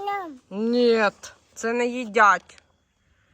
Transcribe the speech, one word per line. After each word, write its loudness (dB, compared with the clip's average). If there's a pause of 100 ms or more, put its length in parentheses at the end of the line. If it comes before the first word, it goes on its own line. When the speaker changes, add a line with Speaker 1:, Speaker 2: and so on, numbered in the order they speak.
Speaker 1:
ням. -8 (100)
Speaker 2:
Ні, 2 (440)
це -6
не -2
їдять. 0 (720)